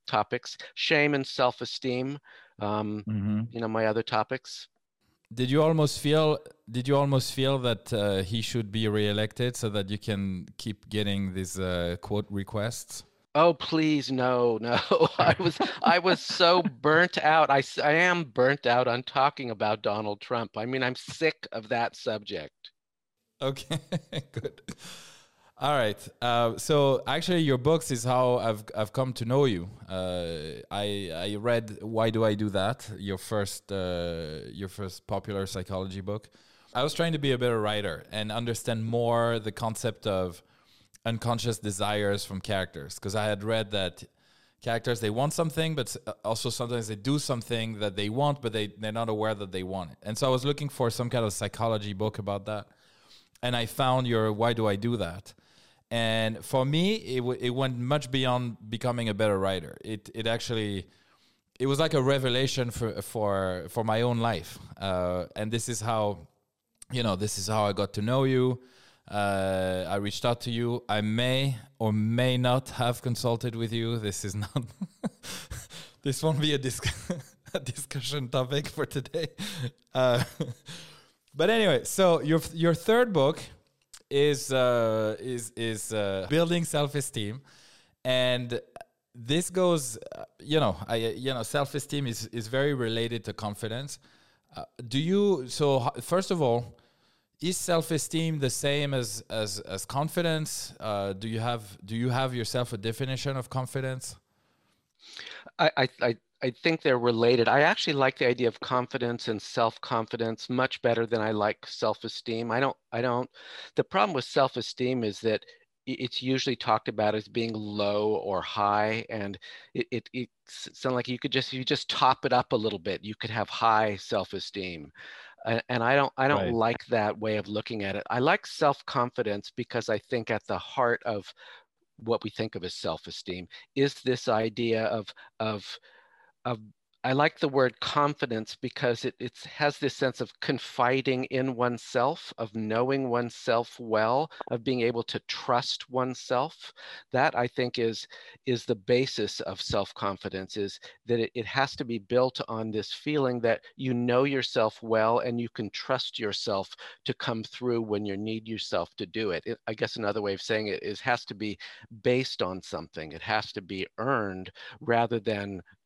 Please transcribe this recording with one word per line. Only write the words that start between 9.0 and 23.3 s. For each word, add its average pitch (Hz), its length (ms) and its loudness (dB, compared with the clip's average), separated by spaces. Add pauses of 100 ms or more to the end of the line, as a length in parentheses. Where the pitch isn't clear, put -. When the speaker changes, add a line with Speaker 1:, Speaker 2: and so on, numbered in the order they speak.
Speaker 2:
so 113 120 -2
that 101 200 -2
you 104 100 -2
can 98 480 -2 (100)
keep - 320 -8
getting 101 440 0
these, - 260 -4
uh, 87 420 0
quote 104 300 -2
requests? 101 720 -6 (320)
Speaker 1:
Oh, 165 180 8
please, 151 580 0
no, 123 500 4
no. 120 180 2 (200)
<laughs> - 200 4
I 165 180 6
was, 175 220 0 (240)
I 175 160 6
was 180 220 2
so 175 420 6
Speaker 2:
<laughs> 123 180 -4
Speaker 1:
burnt 160 380 6
out. 156 320 6
I 139 80 6
s-, - 180 -4
I 147 160 4
am 175 300 4
burnt 131 420 4
out 123 220 6
on 120 160 0
talking 135 480 2
about 107 320 0
Donald 104 380 -2
Trump. 117 360 -4
I 110 80 -2
mean, 131 160 -2
I'm 127 140 0
sick - 560 -2
of 107 180 -10
that 117 260 0
subject. 101 760 -8 (680)